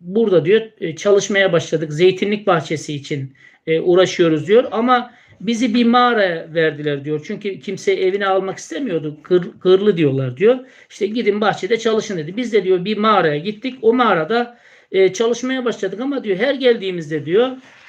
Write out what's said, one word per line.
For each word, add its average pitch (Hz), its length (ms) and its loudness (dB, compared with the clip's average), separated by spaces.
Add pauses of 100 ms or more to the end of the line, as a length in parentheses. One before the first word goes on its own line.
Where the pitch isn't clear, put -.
Burada 185 440 2
diyor, 208 160 4 (200)
e, 160 160 -6
çalışmaya 196 560 2
başladık. 160 400 -2
Zeytinlik 185 540 2
bahçesi 160 480 -2
için, 135 380 -8 (340)
e, 160 140 2
uğraşıyoruz 175 680 2
diyor. 233 220 6
Ama 240 400 0 (300)
bizi 220 340 -2
bir 240 100 4
mağaraya 214 720 2
verdiler 147 500 -2
diyor. 151 220 -6
Çünkü 190 340 -8
kimse 190 320 -4
evine 190 340 0
almak 190 320 0
istemiyordu. 165 640 -6
"Kır-, - 380 0
kırlı" 190 360 4
diyorlar 135 400 0
diyor. 220 220 4 (320)
"İşte - 160 -6
gidin 208 340 0
bahçede 208 380 -2
çalışın." 220 400 -2
dedi. 160 180 -10
Biz 233 160 -6
de 202 120 2
diyor 180 200 0
bir 208 120 -4
mağaraya 196 420 2
gittik. 208 440 -8
O 220 120 4
mağarada 226 640 0 (340)
e, 185 200 4
çalışmaya 240 520 -2
başladık 202 360 -6
ama 269 240 -6
diyor, 196 120 -2
her 262 180 0
geldiğimizde 185 720 -2
diyor, 220 240 2 (380)